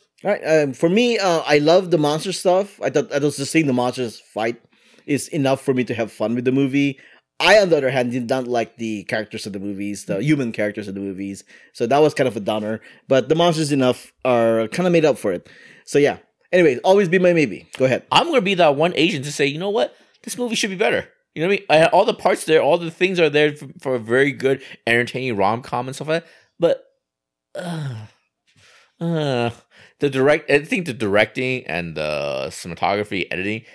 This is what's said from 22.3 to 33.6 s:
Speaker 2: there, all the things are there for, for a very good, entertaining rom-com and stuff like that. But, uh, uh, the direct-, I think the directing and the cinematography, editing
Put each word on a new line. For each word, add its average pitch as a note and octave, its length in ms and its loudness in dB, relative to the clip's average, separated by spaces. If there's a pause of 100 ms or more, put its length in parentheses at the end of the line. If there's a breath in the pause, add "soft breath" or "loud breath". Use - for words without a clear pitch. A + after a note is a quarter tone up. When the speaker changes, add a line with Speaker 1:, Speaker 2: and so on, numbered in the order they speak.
Speaker 2:
there, D#3 180 4
all D3+ 160 2
the E3 140 -8
things F3+ 280 -2
are D#3 100 4
there D3 260 2
for, C#3+ 120 -16 (120)
for C3 160 -4
a A#2+ 40 -4
very B2+ 340 2
good, C3 280 -2 (240 loud breath)
entertaining A#2+ 520 -2
rom-com B2 500 -2
and C3 80 -12
stuff D3 140 -10
like E3 160 -2
that. - 40 -20 (300 soft breath)
But, D#3+ 240 0 (720)
uh, D#3 400 -8 (1040 loud breath)
uh, D3 500 -2 (500 soft breath)
the C#3+ 100 0
direct-, C3+ 420 2
I D3 140 6
think F#3 220 -4
the B2 60 -8
directing A2 760 -2
and E2 280 -6
the C#2+ 540 -4
cinematography, F#2 840 -4
editing G#2 320 -6 (120)